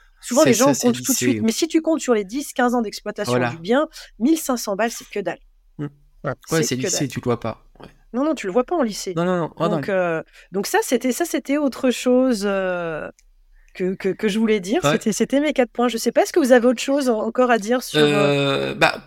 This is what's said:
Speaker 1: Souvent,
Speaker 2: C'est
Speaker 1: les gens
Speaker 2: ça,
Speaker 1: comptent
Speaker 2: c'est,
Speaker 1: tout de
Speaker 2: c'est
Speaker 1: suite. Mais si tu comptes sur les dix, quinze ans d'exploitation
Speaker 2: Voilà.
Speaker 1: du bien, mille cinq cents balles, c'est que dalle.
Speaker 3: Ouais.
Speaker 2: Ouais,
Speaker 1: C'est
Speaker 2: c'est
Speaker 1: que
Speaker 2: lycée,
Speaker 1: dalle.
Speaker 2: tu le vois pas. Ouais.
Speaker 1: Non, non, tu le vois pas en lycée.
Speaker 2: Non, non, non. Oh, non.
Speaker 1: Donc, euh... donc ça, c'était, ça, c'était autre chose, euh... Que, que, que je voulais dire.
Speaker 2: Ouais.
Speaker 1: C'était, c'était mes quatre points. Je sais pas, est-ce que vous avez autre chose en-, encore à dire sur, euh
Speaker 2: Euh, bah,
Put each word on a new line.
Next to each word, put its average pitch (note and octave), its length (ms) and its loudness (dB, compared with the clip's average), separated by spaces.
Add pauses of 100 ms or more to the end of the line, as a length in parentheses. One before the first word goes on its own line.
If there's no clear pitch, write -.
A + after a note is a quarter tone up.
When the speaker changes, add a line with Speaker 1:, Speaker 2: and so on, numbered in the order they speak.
(200)
Speaker 1:
Souvent, B3 220 2
Speaker 2:
C'est D4 60 6
Speaker 1:
les A#3+ 60 6
gens C4 200 4
Speaker 2:
ça, - 120 -2
Speaker 1:
comptent A#3+ 100 2
Speaker 2:
c'est, B3 60 -10
Speaker 1:
tout C4 100 -2
de A#3+ 40 0
Speaker 2:
c'est - 100 -2
Speaker 1:
suite. G#3+ 160 0
Mais A3+ 100 2
si D#4+ 160 -2
tu D#4+ 120 2
comptes D#4+ 200 0
sur B3+ 120 0
les G#3+ 120 0
dix, A#3+ 280 -8
quinze B3 220 2
ans B3 80 0
d'exploitation G#3 500 -6
Speaker 2:
Voilà. B2 180 0
Speaker 1:
du B2 80 -10
bien, A#3+ 300 0 (300)
mille D#4 200 2
cinq B3+ 200 -2
cents G3+ 180 -6
balles, A3+ 140 -2
c'est - 180 -16
que G#3 120 -8
dalle. E3 180 -6 (880)
Speaker 3:
Ouais. C#3+ 60 -4
Speaker 2:
Ouais, B2 60 -6 (120)
Speaker 1:
C'est D#3+ 160 2
Speaker 2:
c'est C3 120 -2
Speaker 1:
que B2+ 60 -4
Speaker 2:
lycée, F3 180 -2
Speaker 1:
dalle. C#3+ 80 -2
Speaker 2:
tu A#2+ 120 -6
le - 40 -18
vois A#2+ 160 0
pas. - 240 -8 (160)
Ouais. - 60 -18 (260)
Speaker 1:
Non, B3 120 -2
non, D#4 100 0
tu A3+ 120 -8
le F#3 60 -6
vois B3 120 2
pas F4+ 120 -4
en D#4 60 2
lycée. G3 340 -4
Speaker 2:
Non, E3+ 80 0
non, F3+ 140 2
non. D#3+ 180 -4
Oh, D#3 120 -2
non. F#3+ 80 0
Speaker 1:
Donc, - 120 -4
euh... F3 340 0 (300)
donc G3 140 -2
ça, F#4 160 0
c'était, B3 300 0
ça, E4+ 120 -2
c'était C#4+ 340 -2
autre C4+ 320 0
chose, B3 540 2
euh... F3+ 640 -4 (640)
Que, F#3 200 -2
que, - 140 -4
que F#3+ 200 -2
je G3 120 0
voulais G#3+ 200 2
dire. A3 220 -2
Speaker 2:
Ouais. - 100 2
Speaker 1:
C'était, - 200 0
c'était C4 280 0
mes D4+ 120 0
quatre B3 180 0
points. A#3+ 160 -2
Je A#3 120 -2
sais A#3 120 0
pas, D4 120 2
est-ce G4+ 100 -2
que F4+ 80 2
vous B3+ 100 2
avez A#3+ 160 8
autre B3 160 2
chose C4+ 260 0
en-, A3 120 0
encore A#3+ 300 0
à A3+ 80 4
dire A#3 260 -2
sur, - 160 0
euh D3+ 40 8 (640)
Speaker 2:
Euh, C3+ 40 -6
bah, - 320 2